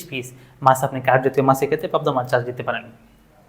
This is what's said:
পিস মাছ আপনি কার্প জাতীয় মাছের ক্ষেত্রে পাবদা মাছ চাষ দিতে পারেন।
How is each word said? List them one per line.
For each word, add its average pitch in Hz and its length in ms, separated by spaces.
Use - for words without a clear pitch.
পিস 127 180
মাছ 131 220
আপনি 135 160
কার্প 131 240
জাতীয় 135 240
মাছের 135 200
ক্ষেত্রে 160 200
পাবদা 151 240
মাছ 123 180
চাষ 123 140
দিতে 123 180
পারেন। 117 220